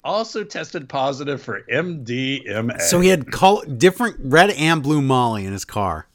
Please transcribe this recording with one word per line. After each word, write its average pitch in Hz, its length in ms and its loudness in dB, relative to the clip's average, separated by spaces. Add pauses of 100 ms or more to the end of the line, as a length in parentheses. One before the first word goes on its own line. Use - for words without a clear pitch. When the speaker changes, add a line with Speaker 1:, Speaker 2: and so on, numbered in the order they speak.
Speaker 1:
also 214 420 -4
tested 160 440 -10
positive 139 540 -4
for 101 180 -8 (100)
M 156 340 -4
D 131 440 -4
M 110 220 -4
A. - 100 -8
Speaker 2:
So 175 200 2
he 180 80 6
had 170 220 2
col-, 202 320 4
different 180 580 0
red 151 300 6
and 156 320 0
blue 147 200 2
Molly 123 420 2
in 98 80 -6
his 98 140 -8
car. 87 480 -4